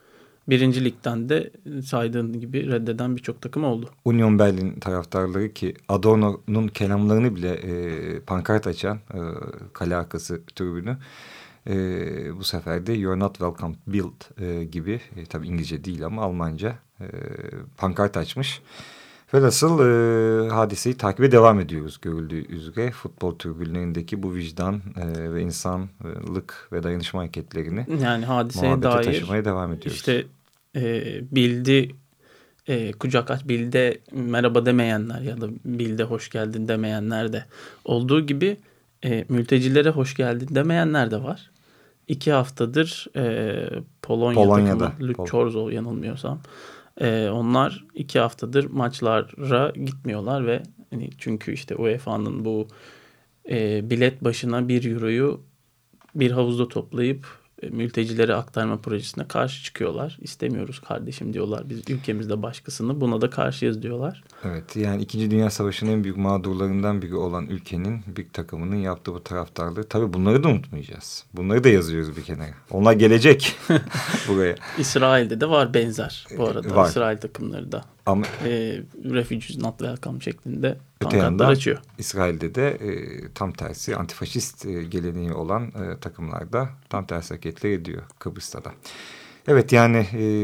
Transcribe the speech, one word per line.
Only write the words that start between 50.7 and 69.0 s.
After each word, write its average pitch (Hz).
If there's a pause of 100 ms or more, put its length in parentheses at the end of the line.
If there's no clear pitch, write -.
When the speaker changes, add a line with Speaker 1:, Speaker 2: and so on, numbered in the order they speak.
Speaker 1:
hani 123
çünkü -
işte -
uefa'nın 110
bu, 107 (840)
e, 107
bilet 123
başına 120
bir 123
euroyu 117 (720)
bir 131
havuzda 120
toplayıp, 123 (360)
e, -
mültecilere 113
aktarma 110
projesine 110
karşı 131
çıkıyorlar. -
"İstemiyoruz 123
kardeşim." 113
diyorlar. 107
"Biz 113
ülkemizde 107
başkasını, 127
buna 117
da 123
karşıyız." 123
diyorlar. 123 (200)
Speaker 2:
Evet, 85
yani 104
İkinci 107
Dünya 110
Savaşı'nın 101
en 107
büyük 95
mağdurlarından 98
biri 90
olan 87
ülkenin 95
bir 90
takımının 87
yaptığı 92